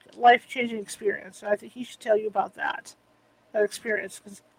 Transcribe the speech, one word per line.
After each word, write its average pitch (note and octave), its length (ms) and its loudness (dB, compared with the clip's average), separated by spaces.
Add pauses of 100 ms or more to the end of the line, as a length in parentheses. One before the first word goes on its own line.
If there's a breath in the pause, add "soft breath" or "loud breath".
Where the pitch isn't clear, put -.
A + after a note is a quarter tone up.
(160)
life-changing A#3+ 640 4
experience. - 640 -6
And G#3 100 -6
I G#3 40 4
think G#3+ 180 -8
he B3 100 -12
should - 160 -16
tell G#3+ 180 2
you G#3+ 100 -2
about G3+ 280 -4
that, - 400 -6 (580)
that G#3+ 100 2
experience. G#3 560 -4
'Cause, G3+ 220 -20 (180)